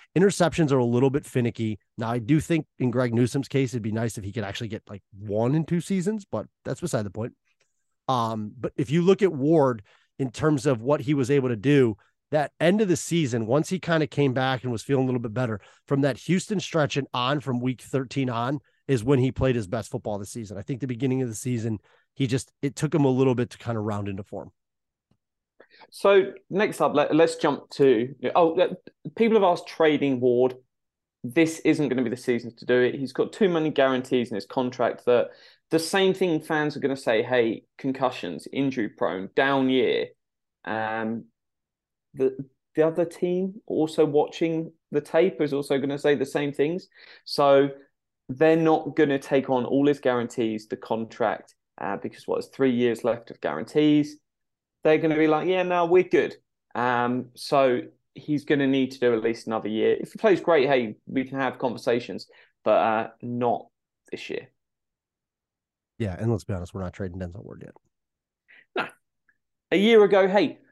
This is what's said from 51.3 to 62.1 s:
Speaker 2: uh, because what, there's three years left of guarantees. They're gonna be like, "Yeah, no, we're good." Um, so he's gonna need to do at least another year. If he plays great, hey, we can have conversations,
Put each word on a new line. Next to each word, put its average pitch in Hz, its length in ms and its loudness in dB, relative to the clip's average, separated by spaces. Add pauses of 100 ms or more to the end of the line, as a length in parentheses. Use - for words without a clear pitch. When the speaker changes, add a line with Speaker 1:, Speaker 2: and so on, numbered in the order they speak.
Speaker 2:
uh, 98 160 -6
because - 320 -12
what, - 140 -2
there's - 120 -16
three 135 180 2
years 120 320 0
left 113 260 -2
of - 100 -18
guarantees. 147 800 0 (640)
They're 156 140 4
gonna 156 180 0
be 156 120 4
like, 156 200 0
"Yeah, 185 140 0
no, 180 240 0
we're 180 160 4
good." 143 340 0 (380)
Um, 123 600 -2
so 135 480 2 (320)
he's 147 300 -6
gonna 143 220 2
need 131 240 2
to - 80 -16
do 120 160 2
at 110 80 0
least 117 240 -4
another 110 220 -4
year. 110 300 2
If - 140 -10
he - 60 -14
plays 196 240 2
great, 147 260 4
hey, 123 280 0 (100)
we 131 180 -4
can 135 140 -10
have 131 200 -4
conversations, 120 680 -4 (360)